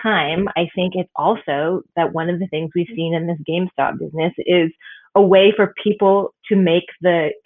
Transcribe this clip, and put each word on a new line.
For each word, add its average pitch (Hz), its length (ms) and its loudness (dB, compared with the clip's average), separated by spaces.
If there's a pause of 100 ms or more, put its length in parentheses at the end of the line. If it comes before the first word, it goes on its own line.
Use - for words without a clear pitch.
time, 180 540 -2
I 170 180 0
think 185 200 -2
it's 180 200 -6
also 165 680 -2 (120)
that 165 200 0
one 165 160 -2
of 175 80 -2
the 190 80 -4
things 156 280 -6
we've 175 120 -2 (100)
seen 165 160 -4
in 165 140 -2
this 170 200 -4
GameStop 165 520 -2
business 160 400 -4
is 170 320 2 (440)
a 202 80 6
way 196 320 6
for 196 280 0
people 202 520 0 (140)
to 208 80 2
make 175 280 2 (160)
the 170 300 2 (160)